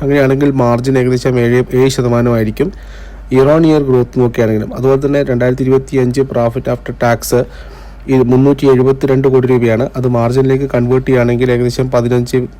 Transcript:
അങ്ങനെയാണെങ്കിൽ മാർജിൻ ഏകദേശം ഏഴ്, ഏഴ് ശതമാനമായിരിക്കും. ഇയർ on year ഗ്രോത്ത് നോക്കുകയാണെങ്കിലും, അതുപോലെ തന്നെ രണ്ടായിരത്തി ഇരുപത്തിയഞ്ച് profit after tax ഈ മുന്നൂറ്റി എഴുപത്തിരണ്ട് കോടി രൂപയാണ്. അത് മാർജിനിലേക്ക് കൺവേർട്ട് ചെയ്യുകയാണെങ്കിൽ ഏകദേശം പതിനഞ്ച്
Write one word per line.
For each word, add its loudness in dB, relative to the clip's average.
അങ്ങനെയാണെങ്കിൽ 2
മാർജിൻ 0
ഏകദേശം 0
ഏഴ്, 2
ഏഴ് 2
ശതമാനമായിരിക്കും. 0
ഇയർ 4
on 4
year 4
ഗ്രോത്ത് 0
നോക്കുകയാണെങ്കിലും, -2
അതുപോലെ 0
തന്നെ 0
രണ്ടായിരത്തി -2
ഇരുപത്തിയഞ്ച് 0
profit -2
after -6
tax -2
ഈ 2
മുന്നൂറ്റി 2
എഴുപത്തിരണ്ട് 2
കോടി 2
രൂപയാണ്. 2
അത് -2
മാർജിനിലേക്ക് 0
കൺവേർട്ട് 0
ചെയ്യുകയാണെങ്കിൽ 2
ഏകദേശം -2
പതിനഞ്ച് 0